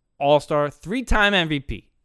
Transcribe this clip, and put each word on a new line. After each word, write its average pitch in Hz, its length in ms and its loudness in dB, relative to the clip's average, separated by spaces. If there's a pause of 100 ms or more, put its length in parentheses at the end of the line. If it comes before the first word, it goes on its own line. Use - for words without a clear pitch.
(200)
All-Star, 147 500 0
three-time 208 640 0
M 175 140 0
V 151 120 -2
P. - 300 -14 (160)